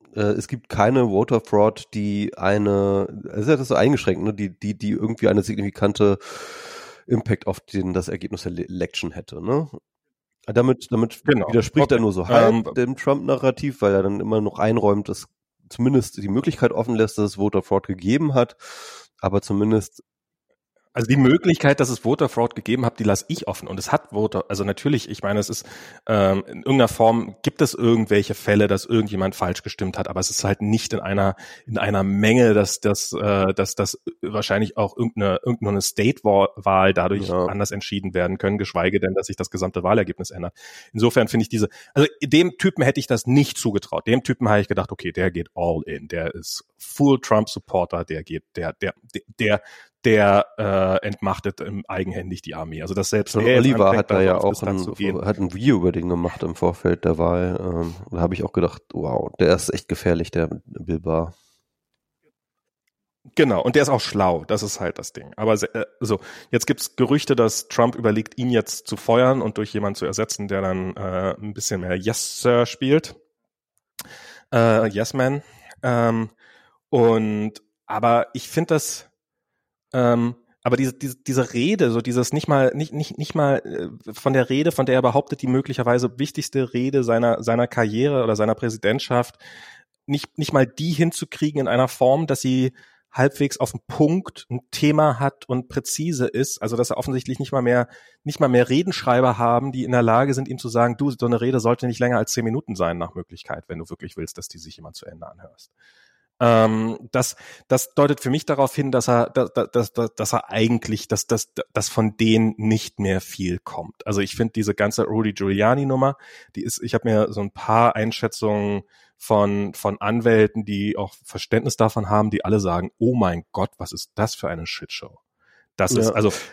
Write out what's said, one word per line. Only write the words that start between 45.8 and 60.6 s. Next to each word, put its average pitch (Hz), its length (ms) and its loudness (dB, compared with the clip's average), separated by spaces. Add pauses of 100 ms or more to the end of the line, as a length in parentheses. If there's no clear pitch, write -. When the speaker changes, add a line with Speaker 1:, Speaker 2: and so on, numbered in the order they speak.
Speaker 2:
in, 76 240 -12
der 82 260 -6
ist - 300 -12 (120)
full 139 440 2
Trump-Supporter, 95 840 0
der 78 220 -10
geht, 80 180 -10 (140)
der, 82 160 -6
der, 92 200 -6 (220)
der, 101 60 -10 (180)
der 104 220 2 (440)
der, 101 400 6 (120)
äh, 95 500 0
entmachtet, 98 540 -6
ähm, 98 260 -10
eigenhändig 90 540 -8
die 80 140 -14
Armee. 80 260 -10
Also, 95 120 -8
dass 95 160 -2
selbst 107 260 -2
Speaker 1:
Und 110 120 2
Speaker 2:
er 127 80 6
jetzt - 40 8
Speaker 1:
Oliver 117 300 6
Speaker 2:
anfängt, 98 100 4
Speaker 1:
hat 101 120 0
da 101 40 2
Speaker 2:
da 95 60 4
so 95 60 6
Speaker 1:
ja 90 100 4
Speaker 2:
auf 95 80 0
Speaker 1:
auch 101 40 2
Speaker 2:
Distanz 98 320 -2
Speaker 1:
ein, - 20 -4
Speaker 2:
zu 87 100 -8
gehen. 98 300 -4
Speaker 1:
hat 95 140 -2
ein 92 160 -2
Video 113 240 2
über 87 140 2
den 87 180 -2
gemacht 87 340 -2
im 85 120 -4
Vorfeld 87 500 0
der 82 120 0
Wahl. 87 440 0
Ähm, 85 340 -6 (160)
da 87 80 -6
hab 87 140 2
ich 95 100 -6
auch - 100 -6
gedacht, - 280 -2 (120)
wow, - 460 -4
der 90 160 6
ist - 180 -2
echt - 140 -8
gefährlich, 85 440 -2
der 82 180 -2 (160)